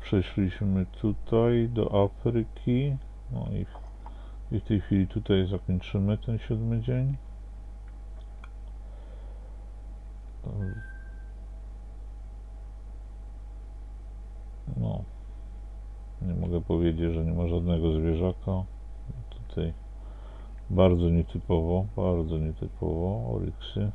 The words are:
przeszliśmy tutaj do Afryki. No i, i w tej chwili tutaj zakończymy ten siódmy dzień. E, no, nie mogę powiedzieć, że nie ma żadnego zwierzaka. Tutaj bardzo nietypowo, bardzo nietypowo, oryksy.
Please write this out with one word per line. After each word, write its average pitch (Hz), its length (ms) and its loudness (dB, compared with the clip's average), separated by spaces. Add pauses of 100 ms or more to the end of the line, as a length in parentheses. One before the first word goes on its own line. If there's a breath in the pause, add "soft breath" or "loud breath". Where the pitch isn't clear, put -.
przeszliśmy 95 840 2
tutaj 117 800 4
do 107 360 6
Afryki. 123 920 2 (360)
No 117 200 -2
i, 95 140 0 (920 loud breath)
i 101 40 2
w - 40 -8
tej 104 160 4
chwili 95 260 4
tutaj 95 400 4
zakończymy 98 720 2
ten 113 200 -2
siódmy 113 420 0
dzień. 127 360 2 (3250 loud breath)
E, - 20 -4 (4000)
no, - 280 0 (1160)
nie 90 120 -2
mogę 87 260 2
powiedzieć, 82 540 4
że 82 100 2
nie 82 80 2
ma 85 160 2
żadnego 85 440 4
zwierzaka. 87 720 2 (680)
Tutaj - 420 -2 (1000 loud breath)
bardzo 90 400 8
nietypowo, 85 760 4 (100)
bardzo 85 420 2
nietypowo, 87 960 0
oryksy. 101 600 -2